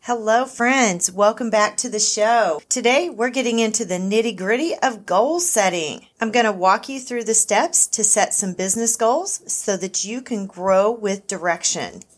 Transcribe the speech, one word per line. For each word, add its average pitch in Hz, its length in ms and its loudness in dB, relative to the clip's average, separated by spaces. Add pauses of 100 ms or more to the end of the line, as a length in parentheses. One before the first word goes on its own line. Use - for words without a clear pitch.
Hello, 233 380 2
friends. 240 680 0
Welcome 214 380 2
back 208 300 2
to 247 100 -6
the 208 100 -6
show. 214 720 2
Today, 254 400 2
we're 240 220 -2
getting 240 280 0
into 220 280 0
the 180 80 -2
nitty-gritty 214 880 0
of 220 240 -2
goal 269 340 2
setting. 180 640 0 (160)
I'm 226 100 -2
gonna 226 220 2
walk 190 380 2
you 269 100 -8
through 240 240 -8
the 214 80 -2
steps 220 540 2
to - 180 -4
set - 300 2
some 190 180 -2
business 190 440 -2
goals 285 440 0 (100)
so - 280 -2
that 185 260 -6
you 226 160 -8
can 220 260 -6
grow 190 440 2
with 208 360 -4
direction. 170 760 -4 (160)